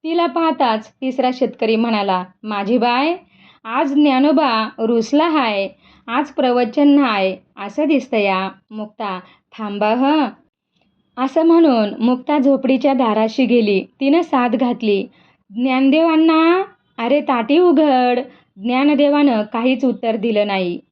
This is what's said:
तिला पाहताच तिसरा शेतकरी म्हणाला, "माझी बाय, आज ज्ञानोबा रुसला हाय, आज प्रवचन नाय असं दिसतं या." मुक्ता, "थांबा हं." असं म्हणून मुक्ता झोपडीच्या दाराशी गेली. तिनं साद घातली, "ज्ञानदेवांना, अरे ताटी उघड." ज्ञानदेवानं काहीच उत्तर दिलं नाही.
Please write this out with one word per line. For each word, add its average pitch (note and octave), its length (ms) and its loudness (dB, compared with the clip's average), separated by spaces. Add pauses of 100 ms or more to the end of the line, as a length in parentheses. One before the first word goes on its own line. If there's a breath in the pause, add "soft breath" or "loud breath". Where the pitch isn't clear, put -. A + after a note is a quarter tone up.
तिला E4+ 220 -2
पाहताच D#4+ 640 -2 (100)
तिसरा C4 320 -2
शेतकरी A3+ 420 -2
म्हणाला, G3+ 480 -2 (200)
"माझी G#3+ 340 -4
बाय, C4 380 0 (480 soft breath)
आज C4+ 300 -4
ज्ञानोबा C4+ 760 0 (100)
रुसला A#3 480 0
हाय, A3+ 400 -2 (400 soft breath)
आज C4+ 220 -4
प्रवचन B3 580 0
नाय A3 480 2 (220)
असं G#3 280 -6
दिसतं C4+ 320 0
या." F#3+ 320 0 (220)
मुक्ता, G#3+ 480 -10 (380 soft breath)
"थांबा G#3 300 -4
हं." C4+ 380 0 (920)
असं C4+ 280 0
म्हणून D4 440 4 (100)
मुक्ता B3+ 380 0
झोपडीच्या C4+ 560 2
दाराशी A3 520 0
गेली. G#3+ 400 0 (140)
तिनं C#4+ 220 2
साद B3+ 340 0
घातली, A#3 520 -2 (420 soft breath)
"ज्ञानदेवांना, D#4+ 1120 2 (340)
अरे C4 240 0
ताटी C#4 360 0
उघड." C4+ 640 2 (380 loud breath)
ज्ञानदेवानं C#4 840 0 (100)
काहीच B3+ 320 -2
उत्तर A3+ 300 -2
दिलं G#3 320 -2
नाही. F#3 320 -4 (120)